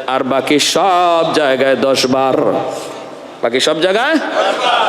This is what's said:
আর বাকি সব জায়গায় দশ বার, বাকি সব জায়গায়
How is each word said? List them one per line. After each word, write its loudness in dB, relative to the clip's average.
আর -2
বাকি 0
সব 2
জায়গায় 2
দশ 0
বার, 2
বাকি 0
সব 0
জায়গায় 2